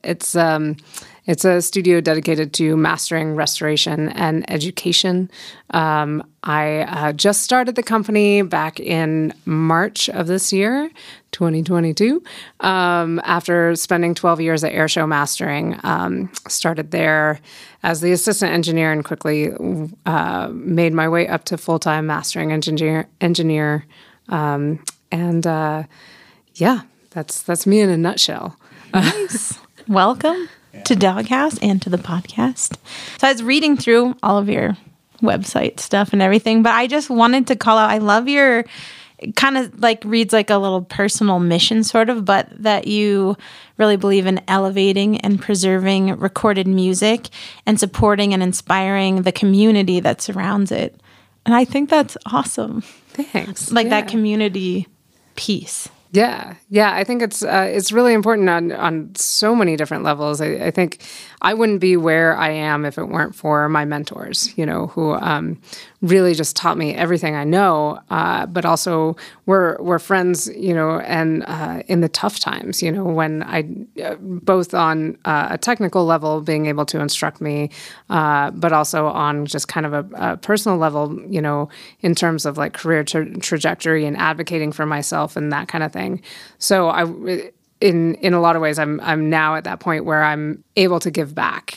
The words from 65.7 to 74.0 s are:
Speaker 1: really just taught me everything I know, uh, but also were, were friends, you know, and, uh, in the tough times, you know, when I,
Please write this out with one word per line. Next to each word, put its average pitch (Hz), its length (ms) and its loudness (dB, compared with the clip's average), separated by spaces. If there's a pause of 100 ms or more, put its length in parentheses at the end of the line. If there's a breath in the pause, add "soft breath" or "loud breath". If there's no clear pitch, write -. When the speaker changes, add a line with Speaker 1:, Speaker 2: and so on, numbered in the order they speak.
Speaker 1:
really 180 320 4
just 151 220 -4
taught 170 200 0
me 151 180 -2
everything 165 420 0
I 147 80 -4
know, 156 540 2 (120)
uh, 175 360 0
but 175 180 -4
also 165 520 0 (300 loud breath)
were, 185 340 2
were 175 200 0
friends, 180 540 0
you 190 200 -2
know, 160 260 0
and, 160 460 -2
uh, - 400 -8
in 175 140 2
the 160 80 4
tough 208 320 -4
times, - 420 -6
you 165 100 -2
know, 196 120 -4
when 160 400 -2
I, 156 240 -4 (360)